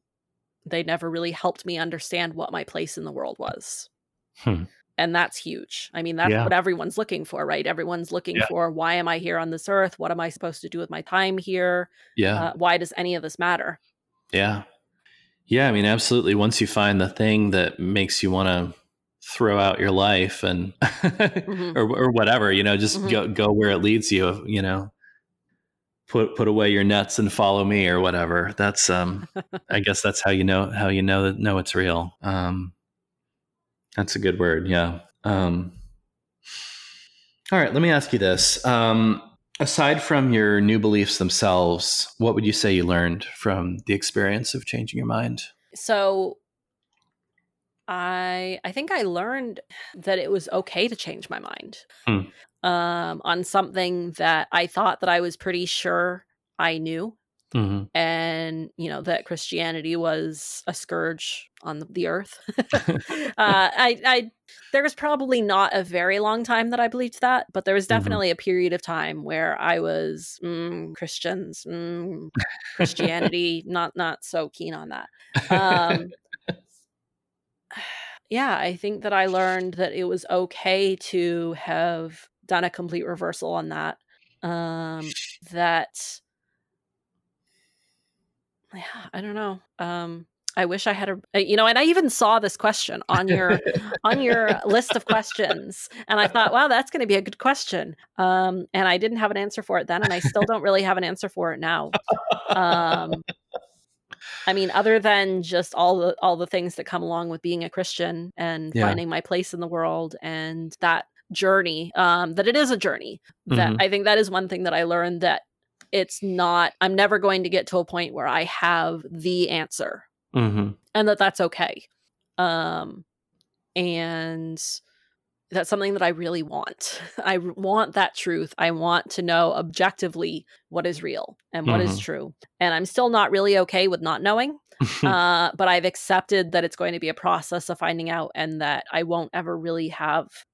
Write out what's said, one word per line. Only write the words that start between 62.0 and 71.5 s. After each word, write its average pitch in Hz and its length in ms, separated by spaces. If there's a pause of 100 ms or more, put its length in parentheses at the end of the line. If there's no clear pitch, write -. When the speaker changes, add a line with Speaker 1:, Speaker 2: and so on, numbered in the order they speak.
Speaker 1:
earth. 185 380
<laughs> - 40 (220)
Speaker 2:
<laughs> - 380 (300)
Speaker 1:
Uh, 196 340
I, 240 320
I, 247 260 (420)
there 277 100
was 294 100
probably 269 480
not 196 320
a 196 100
very 180 360
long 220 240
time 226 280
that 240 80
I 233 100
believed 247 320
that, 254 320
but 190 120
there 196 80
was 196 140
Speaker 2:
Mm-hmm. 226 100
Speaker 1:
definitely 196 340
a 165 40
period 180 380
of 175 80
time 156 420
where 160 360
I 170 200
was, 160 640
"Mm, 170 500
Christians, 175 720